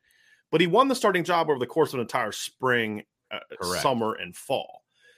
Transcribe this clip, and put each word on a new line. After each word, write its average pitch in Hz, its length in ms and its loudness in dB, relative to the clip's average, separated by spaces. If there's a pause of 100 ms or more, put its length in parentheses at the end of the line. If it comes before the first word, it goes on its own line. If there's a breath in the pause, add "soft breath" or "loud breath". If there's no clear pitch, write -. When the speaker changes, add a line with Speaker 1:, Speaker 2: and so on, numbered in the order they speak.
(520 soft breath)
Speaker 1:
But - 100 4
he 180 60 4
won 233 220 4
the 254 60 2
starting 185 280 2
job 165 260 2
over 143 100 2
the 123 60 0
course 147 260 2
of - 40 -6
an 123 60 -2
entire 113 320 -4
spring, 113 680 -2 (280)
uh, - 80 -10 (220)
Speaker 2:
Correct. 90 200 -2
Speaker 1:
summer, 117 320 2
and 87 220 -12
fall. - 480 -8 (340 soft breath)